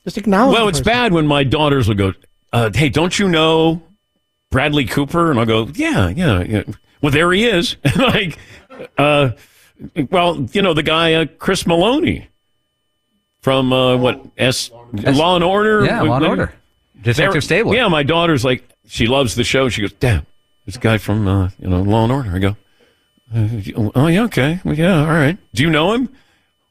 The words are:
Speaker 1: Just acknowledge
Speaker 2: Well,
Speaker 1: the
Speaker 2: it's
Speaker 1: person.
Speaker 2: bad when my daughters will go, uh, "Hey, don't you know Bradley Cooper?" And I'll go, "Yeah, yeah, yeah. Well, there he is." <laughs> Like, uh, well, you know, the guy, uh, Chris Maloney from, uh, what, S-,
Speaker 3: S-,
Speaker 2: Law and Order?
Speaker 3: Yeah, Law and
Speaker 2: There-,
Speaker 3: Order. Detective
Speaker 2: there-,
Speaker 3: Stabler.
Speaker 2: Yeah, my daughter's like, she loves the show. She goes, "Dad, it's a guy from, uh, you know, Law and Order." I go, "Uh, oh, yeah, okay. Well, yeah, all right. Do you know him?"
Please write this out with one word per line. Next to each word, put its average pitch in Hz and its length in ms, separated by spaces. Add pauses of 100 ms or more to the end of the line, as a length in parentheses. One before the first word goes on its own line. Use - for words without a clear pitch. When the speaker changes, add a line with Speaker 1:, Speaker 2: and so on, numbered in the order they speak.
Speaker 1:
Just - 140
acknowledge 208 380
Speaker 2:
Well, 226 100
Speaker 1:
the 208 40
Speaker 2:
it's 151 100
Speaker 1:
person. 202 140
Speaker 2:
bad 240 200
when 160 140
my 143 160
daughters 139 440
will 113 80
go, 98 180 (400)
uh, 117 200
"Hey, 147 160
don't 165 300
you 196 100
know 160 540 (680)
Bradley 147 360
Cooper?" 160 440
And 113 100
I'll 117 60
go, 113 300
"Yeah, 226 340
yeah, 110 340
yeah. 104 200 (400)
Well, 147 80
there 165 200
he 202 140
is." 180 300 (100)
<laughs> 139 100
Like, 214 440 (580)
uh, 147 320 (840)
well, 175 420
you 196 80
know, 185 140
the 151 80
guy, 160 320
uh, 160 100 (140)
Chris - 260
Maloney 190 640 (1120)
from, 131 320
uh, 127 240
what, 127 260 (140)
S-, 123 320 (340)
Speaker 3:
S-, 135 140
Speaker 2:
Law 175 180
and 175 80
Order? 208 420
Speaker 3:
Yeah, 220 160
Law 123 160
and 147 60
Speaker 2:
There-, 180 60
Speaker 3:
Order. 190 240 (480)
Detective 120 320
Speaker 2:
there-, 151 80
Speaker 3:
Stabler. 190 340
Speaker 2:
Yeah, 247 120
my 156 160
daughter's 160 420
like, 127 180 (240)
she - 200
loves 127 280
the 120 80
show. 131 260
She 107 120
goes, 98 120
"Dad, 104 320 (420)
it's 98 100
a - 20
guy 110 200
from, 104 280
uh, 95 220 (100)
you - 100
know, 90 120
Law 104 220
and 117 80
Order." 131 240
I - 40
go, 98 180 (800)
"Uh, 107 600
oh, 127 120
yeah, 175 180
okay. 156 380
Well, 147 120
yeah, 165 240
all 147 80
right. 160 300 (180)
Do 127 80
you 151 80
know 160 220
him?" 247 160 (600)